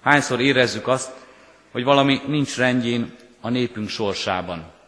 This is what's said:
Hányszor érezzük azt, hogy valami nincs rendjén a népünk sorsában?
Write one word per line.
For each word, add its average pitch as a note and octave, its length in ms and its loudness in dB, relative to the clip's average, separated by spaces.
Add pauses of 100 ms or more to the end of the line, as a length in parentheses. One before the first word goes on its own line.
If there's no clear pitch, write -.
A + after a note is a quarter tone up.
Hányszor C3+ 380 2
érezzük B2+ 480 2
azt, C3 220 -2 (600)
hogy B2 140 -6
valami C#3 420 4
nincs C#3+ 300 -2
rendjén A#2+ 600 0 (240)
a A#2 80 -8
népünk A#2 400 -4
sorsában? F2+ 840 -4 (160)